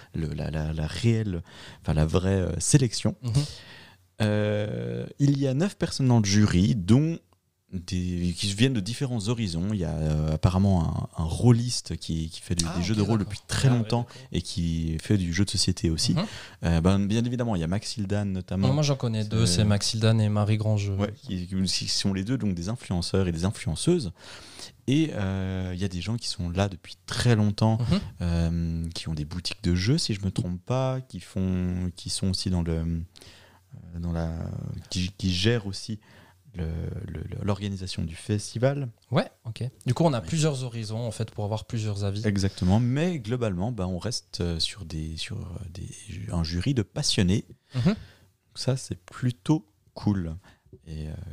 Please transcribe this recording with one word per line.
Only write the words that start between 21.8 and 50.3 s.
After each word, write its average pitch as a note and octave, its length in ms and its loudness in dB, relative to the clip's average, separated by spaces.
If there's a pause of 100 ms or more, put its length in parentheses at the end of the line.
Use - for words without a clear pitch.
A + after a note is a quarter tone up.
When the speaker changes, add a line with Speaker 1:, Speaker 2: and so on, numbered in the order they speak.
Speaker 1:
sont G2 260 0
les F#2+ 100 0
deux B2+ 140 0
donc G#2+ 160 0
des E2+ 160 -4
influenceurs F#2+ 580 0
et E2+ 40 0
des E2 120 -2
influenceuses. G2 680 0 (760)
Et, D3+ 260 2
euh, F#2+ 640 -2
il F2 60 -6
y G2 40 0
a G2+ 40 -2
des F2 120 -4
gens G#2+ 160 -4
qui - 120 -8
sont F2 200 -4
là F#2 220 2
depuis - 240 -14 (100)
très A#2+ 320 4
longtemps, G#2+ 400 4 (140)
Speaker 2:
Mhm. F#3+ 100 4 (220)
Speaker 1:
euh, E2+ 720 0
qui - 140 -8
ont D#2+ 60 -4
des D2+ 120 -4
boutiques F2 360 -8
de F2 120 4
jeux, G2+ 240 2
si A#2 160 -2
je G2 80 -6
me F#2+ 80 0
trompe F2+ 340 -4
pas, C3 380 -2
qui F#2+ 180 -14
font, F2+ 760 -2
qui - 120 -12
sont G2 220 0
aussi F#2 180 0
dans F2+ 140 2
le E2 400 -2 (920)
euh, E2+ 40 -8
dans E2+ 140 -4
la, E2 180 -2 (600)
qui, F#2 260 -2
qui F#2 160 0
gère G#2 340 2
aussi G#2 320 -8 (560)
le, F2 100 -6 (420)
le, E2 140 -10
le, - 240 -10
l'organisation G2 580 -4
du E2 140 -6
festival. B2 720 -2 (220)
Speaker 2:
Ouais, F#3 180 0 (160)
ok. A2+ 200 -8 (200)
Du B2+ 100 2
coup, E3 100 2
on D#3+ 100 4
a A#2 60 0
Speaker 1:
Oui. D#2+ 60 -10
Speaker 2:
plusieurs D3+ 380 0
horizons, A2+ 420 -6
en A2 40 -2
fait, A2 200 -6
pour G#2+ 140 -4
avoir G#2+ 220 -2
plusieurs G#2+ 380 -4
avis. G2+ 220 -2
Speaker 1:
Exactement, G2 540 4
mais D3 380 0
globalement, A2 540 -2
bah, F#2+ 140 -2
on F2+ 120 -2
reste, - 420 -6
euh, E2+ 180 0
sur E2+ 280 -4
des, D#2+ 320 -6
sur, - 180 -8
euh, F2 60 -8 (320)
des F2 120 -10 (220)
ju-, G2+ 240 -10
un E2+ 120 0
jury F2 280 0
de A#2+ 100 2
passionnés. G#2+ 640 2 (300)
Speaker 2:
Mhm. C3 200 4 (600)
Speaker 1:
Ça, B2+ 240 -2
c'est - 200 -8
plutôt - 680 -2 (260)
cool. F2+ 420 0 (520)